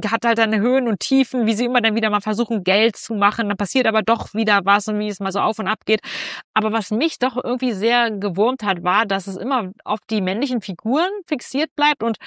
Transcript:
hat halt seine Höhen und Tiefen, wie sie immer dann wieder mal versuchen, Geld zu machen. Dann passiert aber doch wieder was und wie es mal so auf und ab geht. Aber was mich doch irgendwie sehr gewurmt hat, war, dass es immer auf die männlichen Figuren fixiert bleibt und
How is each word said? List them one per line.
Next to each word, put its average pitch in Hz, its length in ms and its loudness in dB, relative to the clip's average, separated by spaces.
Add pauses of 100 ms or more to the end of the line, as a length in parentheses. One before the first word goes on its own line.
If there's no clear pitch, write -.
hat 220 140 -2
halt 233 140 2
seine 214 240 2
Höhen 247 260 2
und 214 140 0
Tiefen, 262 440 2
wie 220 100 2
sie 233 100 0
immer 247 160 2
dann 214 120 2
wieder 214 160 0
mal 208 120 0
versuchen, 214 420 -2
Geld 214 320 4
zu - 200 -8
machen. 202 340 0
Dann 196 80 0
passiert 226 280 0
aber 220 160 2
doch - 320 0
wieder 208 300 2
was 202 240 2
und 208 100 -2
wie 214 120 -2
es 196 100 -8
mal 196 140 -4
so 190 80 0
auf 196 180 0
und 190 80 -4
ab 208 180 -2
geht. 220 140 2 (540)
Aber 214 180 0
was 220 200 -2
mich 262 280 0
doch 254 160 0
irgendwie 247 380 -2
sehr 226 380 2
gewurmt 208 520 0
hat, 180 220 -2
war, 196 200 2
dass 196 220 -2
es 190 80 -6
immer 220 360 -2 (120)
auf 214 160 -4 (100)
die 214 120 0
männlichen 220 400 -2
Figuren 269 480 -2 (180)
fixiert 285 480 -4
bleibt 294 260 0
und 233 140 0 (120)